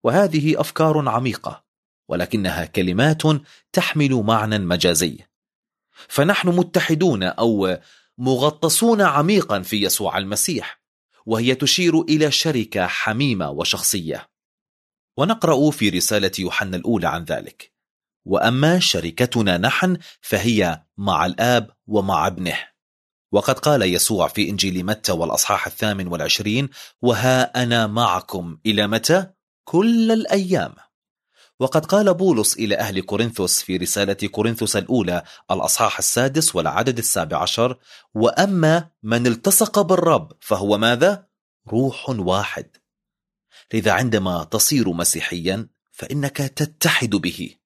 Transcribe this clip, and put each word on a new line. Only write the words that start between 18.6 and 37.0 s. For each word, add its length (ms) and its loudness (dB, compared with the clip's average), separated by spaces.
شركتنا 760 0
نحن 400 0
فهي 640 0
مع 280 0
الآب 440 0
ومع 400 0
ابنه". 300 -6
وقد 280 0
قال 220 2
يسوع 460 2
في 220 -2
إنجيل 360 -2
متى 260 -4
والأصحاح 560 -2
الثامن 400 -4
والعشرين: 640 -2
"وها 640 2
أنا 240 2
معكم 800 -2
إلى 220 2
متى؟ 400 0
كل 480 2
الأيام". 640 0
وقد 260 0
قال 280 2
بولس 440 2
إلى 200 -2
أهل 240 -4
كورنثوس 600 -2
في 160 -4
رسالة 500 -2
كورنثوس 480 -2
الأولى 480 -2
الأصحاح 460 0
السادس 580 0
والعدد 420 0
السابع 400 -4